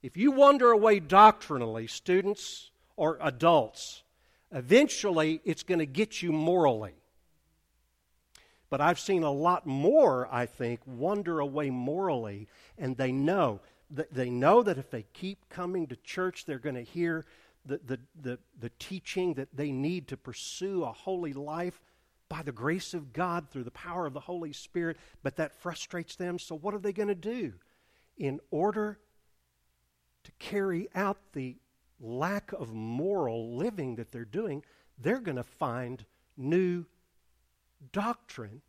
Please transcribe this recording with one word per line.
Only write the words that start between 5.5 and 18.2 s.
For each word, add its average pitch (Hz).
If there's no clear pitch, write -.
gonna 165
get 170
you 170
morally. 156
But 139
I've -
seen 180
a 147
lot 165
more, 143
I 123
think, 117
wander 165
away 143
morally, 123
and 131
they 127
know 139
th-, 151
they 127
know 151
that 185
if 135
they 113
keep -
coming 180
to 123
church, -
they're 139
gonna 127
hear 165
the, 139
the, 123